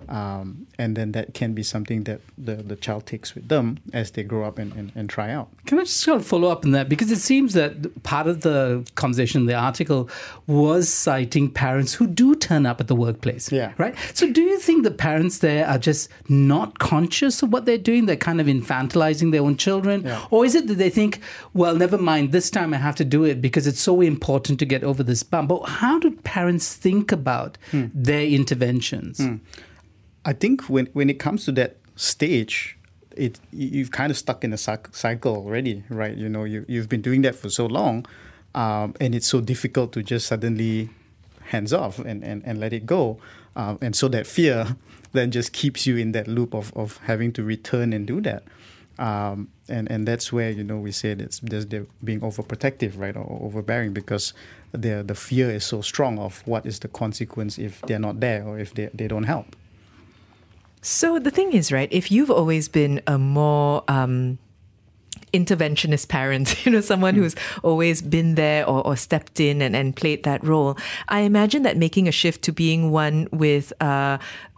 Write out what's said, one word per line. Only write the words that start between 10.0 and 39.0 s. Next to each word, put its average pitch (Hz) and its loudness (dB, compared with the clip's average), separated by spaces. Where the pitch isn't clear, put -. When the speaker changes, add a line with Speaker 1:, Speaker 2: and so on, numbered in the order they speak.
Speaker 2:
was 156 4
citing 135 2
parents 131 0
who 240 4
do 247 6
turn 156 2
up 120 0
at 110 -4
the 127 4
workplace, 117 -2
Speaker 1:
Yeah. 123 0
Speaker 2:
right? 208 0
So 320 2
do 311 6
you 381 2
think 330 4
the - 2
parents 160 0
there 151 4
are 139 2
just 147 0
not 139 4
conscious 170 2
of 233 2
what 247 2
they're 233 4
doing? 233 4
They're 170 2
kind 170 0
of 151 2
infantilizing 147 2
their 151 4
own 143 4
children? 196 0
Speaker 1:
Yeah. 120 -6
Speaker 2:
Or 226 6
is 254 4
it 294 2
that 208 -2
they 185 2
think, 214 2
"Well, 170 4
never 180 4
mind, 156 2
this 175 2
time 165 0
I 139 0
have 143 0
to 156 0
do 143 4
it 143 2
because 135 2
it's 139 0
so 180 4
important 143 2
to 143 0
get 131 0
over 139 0
this 120 0
bump"? 156 0
But 175 0
how 285 4
do 330 2
parents - 0
think 202 2
about 131 -2
Speaker 1:
Hmm. 135 0
Speaker 2:
their 147 2
interventions? 127 0
Speaker 1:
Hmm. 127 -2
I 147 2
think 247 0
when, 131 2
when 143 2
it 139 -2
comes 196 -2
to 143 0
that 127 0
stage, - -2
it, 120 -4
y-, 139 -6
you've 135 -4
kind 139 -2
of 135 -4
stuck - -6
in 110 -4
a - -4
cyc-, - -8
cycle 117 -2
already, 104 -6
right? 107 -6
You 107 -6
know, 107 -6
you, 107 -8
you've 117 -6
been 113 -2
doing 127 2
that 131 2
for - -10
so 120 -2
long, 123 -2
um, 107 -2